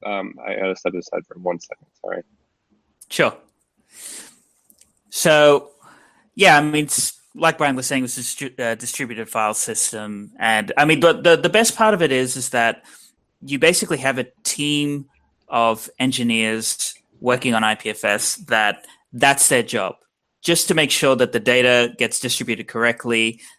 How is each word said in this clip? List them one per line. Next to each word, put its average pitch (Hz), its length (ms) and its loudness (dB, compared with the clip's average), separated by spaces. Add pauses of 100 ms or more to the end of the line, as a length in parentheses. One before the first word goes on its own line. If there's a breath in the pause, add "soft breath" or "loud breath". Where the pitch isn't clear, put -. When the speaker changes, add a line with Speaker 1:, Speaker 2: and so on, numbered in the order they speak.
Speaker 1:
Um, 98 300 -6 (100)
I 101 120 -8
gotta 95 180 -4
step 90 200 -6
aside 87 340 -8
for - 100 -20
one 87 220 -6
second. - 260 -20 (140)
Sorry. 92 220 -10 (840)
Speaker 2:
Sure. 131 280 0 (1700 loud breath)
So, 151 600 4 (640 soft breath)
yeah, 175 240 8
I 147 40 2
mean, 151 220 0
it's, - 360 -4 (140)
like 160 240 0
Brian 143 180 0
was 131 100 -6
saying, 131 180 -2
it's 123 140 -8
a - 20 -12
distri-, 127 400 -10
uh, 117 140 -2
distributed 113 540 -8
file 107 260 -2
system. 107 840 -6
And, 110 380 0
I 147 80 4
mean, 156 140 4
the, 165 140 6
the, 170 240 4
the 165 120 0
best 214 280 2
part 214 180 4
of 170 80 -2
it 147 80 2
is, 127 260 -2
is 127 140 -8
that 117 340 0 (560 soft breath)
you 135 200 -8
basically 175 380 2
have 131 200 -2
a 127 80 -4 (160)
team 147 640 -4 (400)
of 113 500 0
engineers 113 960 -2 (260)
working 123 320 0
on 113 100 0
I 107 120 2
P 107 160 -8
F 107 160 -6
S 104 300 -2
that 110 500 -2 (260 soft breath)
that's 139 380 2
their 127 120 2
job, 107 340 -6 (440)
just 170 280 0
to 185 60 2
make 156 160 2
sure 135 260 2
that 120 160 2
the 120 80 0
data 123 580 2
gets 113 220 -4
distributed 117 480 -6
correctly, 117 680 -2 (200 loud breath)